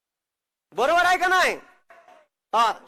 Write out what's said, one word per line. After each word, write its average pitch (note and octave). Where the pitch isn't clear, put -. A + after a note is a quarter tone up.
बरोबर D4+
आहे F#4
का F4
नाही? E4
हा, A3